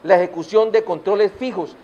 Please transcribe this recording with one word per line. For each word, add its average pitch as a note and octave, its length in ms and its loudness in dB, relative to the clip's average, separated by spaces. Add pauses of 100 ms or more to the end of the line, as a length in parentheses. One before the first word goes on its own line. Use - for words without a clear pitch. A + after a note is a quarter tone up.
la F3+ 140 4
ejecución F3+ 520 0
de A3 140 0
controles G3 480 -2
fijos G3 520 -8